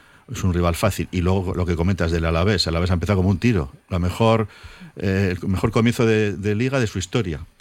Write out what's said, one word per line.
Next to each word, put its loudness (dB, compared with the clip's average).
es -6
un 2
rival 0
fácil. -2
Y -2
luego 0
lo -2
que 0
comentas 0
del 0
Alavés, 0
el -2
Alavés 0
ha 2
empezado 0
como 4
un 2
tiro. 0
La -2
mejor, 2
eh, 0
el -6
mejor 0
comienzo 2
de, 2
de -2
liga -2
de 2
su -6
historia. -4